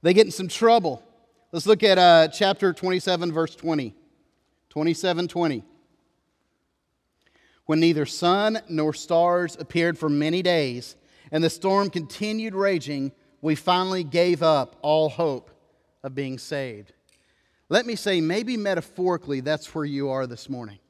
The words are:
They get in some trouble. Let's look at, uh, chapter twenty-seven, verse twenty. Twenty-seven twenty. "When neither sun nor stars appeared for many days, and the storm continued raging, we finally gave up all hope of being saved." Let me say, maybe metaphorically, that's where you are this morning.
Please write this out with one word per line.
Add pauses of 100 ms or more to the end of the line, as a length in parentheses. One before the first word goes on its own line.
They
get
in
some
trouble. (500)
Let's
look
at,
uh,
chapter
twenty-seven,
verse
twenty. (720)
Twenty-seven
twenty. (2000)
"When
neither
sun
nor
stars
appeared
for
many
days, (340)
and
the
storm
continued
raging, (300)
we
finally
gave
up
all
hope (540)
of
being
saved." (800)
Let
me
say,
maybe
metaphorically,
that's
where
you
are
this
morning. (100)